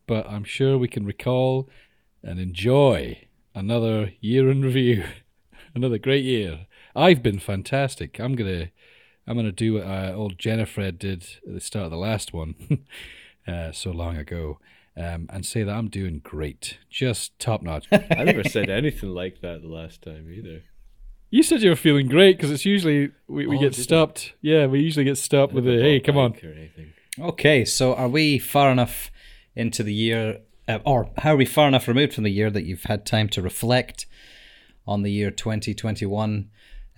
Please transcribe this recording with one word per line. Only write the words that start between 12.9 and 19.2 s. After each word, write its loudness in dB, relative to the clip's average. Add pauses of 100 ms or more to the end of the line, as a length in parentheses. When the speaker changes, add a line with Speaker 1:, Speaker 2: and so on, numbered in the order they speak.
Speaker 1:
uh, -8
so -10
long -6
ago, -10 (380)
um, -10
and -10
say -4
that -4
I'm -6
doing -6
great, -10 (140)
just -6
top -4
notch. -8
<laughs> -8
Speaker 2:
I 2
never 2
said -2
anything -4
like -8